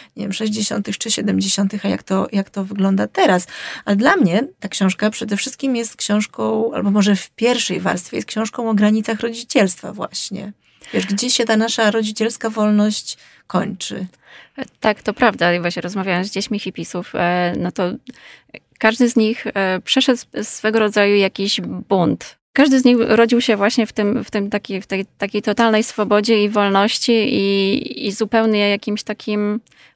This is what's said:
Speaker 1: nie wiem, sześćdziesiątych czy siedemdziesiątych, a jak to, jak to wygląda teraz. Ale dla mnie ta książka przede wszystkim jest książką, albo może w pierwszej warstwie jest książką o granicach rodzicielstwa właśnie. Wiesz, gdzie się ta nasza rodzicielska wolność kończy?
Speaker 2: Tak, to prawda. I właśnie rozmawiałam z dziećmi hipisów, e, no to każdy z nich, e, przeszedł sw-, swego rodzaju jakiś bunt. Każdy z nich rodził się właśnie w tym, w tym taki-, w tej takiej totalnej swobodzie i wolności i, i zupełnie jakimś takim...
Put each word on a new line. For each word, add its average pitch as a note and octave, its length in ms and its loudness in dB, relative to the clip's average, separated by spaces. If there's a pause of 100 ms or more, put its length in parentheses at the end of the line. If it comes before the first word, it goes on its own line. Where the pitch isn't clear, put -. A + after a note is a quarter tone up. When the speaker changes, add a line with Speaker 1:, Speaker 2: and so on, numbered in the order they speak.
(160)
Speaker 1:
nie G3+ 80 -8
wiem, G3 100 -4
sześćdziesiątych G#3 640 -4
czy A3+ 140 -6
siedemdziesiątych, G3 760 0
a G3+ 40 0
jak G3 140 -4
to, F#3+ 280 -2
jak G3 180 -2
to G3 160 -6
wygląda G3 420 0
teraz. G#3+ 400 2 (380)
Ale G#3 100 2
dla B3+ 200 4
mnie A3+ 320 2 (120)
ta - 100 -10
książka F#3+ 400 0
przede G#3 280 -4
wszystkim C4 380 -2
jest A#3 200 -4
książką, A3 800 -2
albo G3 180 0
może G3+ 240 4
w - 140 -6
pierwszej A#3+ 500 0
warstwie F#3 380 -4
jest G#3+ 100 -6
książką A3 420 -4
o A3+ 40 2
granicach G#3+ 460 2
rodzicielstwa A#3 760 -2
właśnie. - 600 -8 (400)
Wiesz, F#3+ 120 0
gdzie G3+ 240 -2
się B3 160 0
ta A3+ 120 2
nasza A3+ 340 2
rodzicielska A3 580 -2
wolność G#3+ 680 0 (300)
kończy? F#3 600 -4 (720)
Speaker 2:
Tak, G#3+ 240 0
to G#3 100 -2
prawda. F3+ 400 2
I F3+ 60 0
właśnie F3 220 -4
rozmawiałam F#3 440 -4
z G#3 60 -10
dziećmi G3+ 280 -4
hipisów, F3+ 560 -8
e, F3 420 0
no F3 140 -2
to F3+ 200 -2 (880)
każdy A3+ 300 2
z A#3 60 -4
nich, A3 380 0
e, F#3 300 -2
przeszedł C4 360 0
sw-, - 240 -10
swego A3 360 -2
rodzaju G#3 360 4
jakiś G3 460 0
bunt. F3+ 760 -2 (160)
Każdy C4+ 260 4
z B3+ 60 4
nich B3 140 6
rodził A#3 420 4
się G#3+ 160 2
właśnie G#3 300 2
w - 60 -18
tym, G#3 300 0
w - 80 -14
tym G3+ 180 -2
taki-, G3+ 320 -4
w - 60 -18
tej G3 180 -4 (120)
takiej G3+ 240 -4
totalnej A3 420 2
swobodzie G#3 600 2
i G#3 60 2
wolności G3+ 640 2
i, G3 960 0
i G3 40 0
zupełnie G#3+ 580 2
jakimś G#3 340 -4
takim... G#3 560 -4 (360)